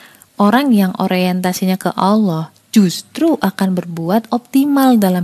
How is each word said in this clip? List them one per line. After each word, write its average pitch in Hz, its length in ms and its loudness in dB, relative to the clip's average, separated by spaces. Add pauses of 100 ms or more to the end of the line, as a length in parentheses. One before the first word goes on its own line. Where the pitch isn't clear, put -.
(420)
orang 240 320 2
yang 190 240 2
orientasinya 185 800 -2
ke - 160 -4
Allah, 185 560 0 (220)
justru 233 680 0
akan 190 380 -2
berbuat 175 560 -4
optimal 269 640 0
dalam 185 280 2